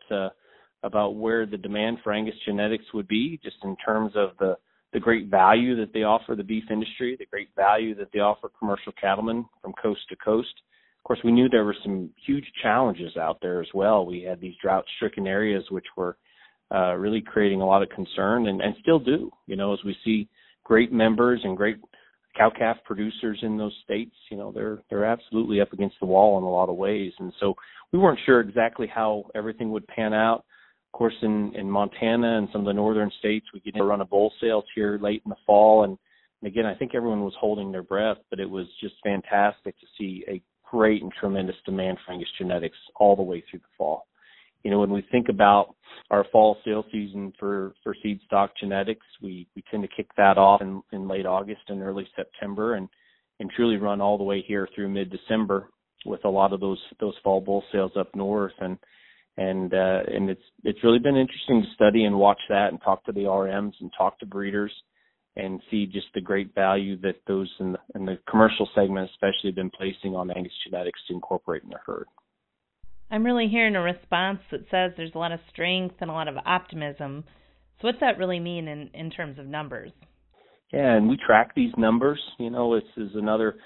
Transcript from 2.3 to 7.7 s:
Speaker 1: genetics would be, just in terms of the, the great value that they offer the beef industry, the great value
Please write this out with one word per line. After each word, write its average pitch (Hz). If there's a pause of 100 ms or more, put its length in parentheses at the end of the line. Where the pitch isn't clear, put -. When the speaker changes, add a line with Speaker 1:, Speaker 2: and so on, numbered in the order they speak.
Speaker 1:
genetics 107
would 104
be, 110
just 101
in 98
terms 110
of 98
the, 95 (380)
the 117
great 113
value 107
that 107
they 107
offer 110
the 104
beef 110
industry, 120
the 101
great 101
value 107